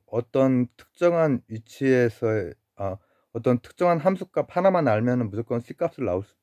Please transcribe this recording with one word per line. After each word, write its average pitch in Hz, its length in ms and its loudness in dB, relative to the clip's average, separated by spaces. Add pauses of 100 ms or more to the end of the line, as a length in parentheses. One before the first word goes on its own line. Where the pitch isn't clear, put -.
어떤 127 600 0 (100)
특정한 165 720 0
위치에서, 120 800 0 (480)
아, 98 220 -8 (360)
어떤 120 260 0
특정한 175 400 -2
함수값 180 560 -2
하나만 180 320 2
알면은 117 420 0
무조건 117 320 -6
C값을 - 440 -6
나올 92 180 -2 (200)